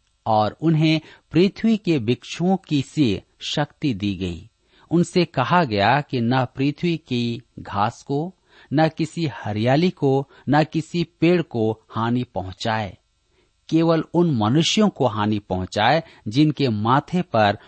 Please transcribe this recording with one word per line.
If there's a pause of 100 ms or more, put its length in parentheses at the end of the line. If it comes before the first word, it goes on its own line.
(260)
और
उन्हें (300)
पृथ्वी
के
वृक्षों
की
सी (180)
शक्ति
दी
गई। (420)
उनसे
कहा
गया
कि
न
पृथ्वी
की (180)
घास
को, (380)
न
किसी
हरियाली
को, (200)
न
किसी
पेड़
को
हानि
पहुंचाए, (720)
केवल (100)
उन
मनुष्यों
को
हानि
पहुंचाए (240)
जिनके
माथे
पर (100)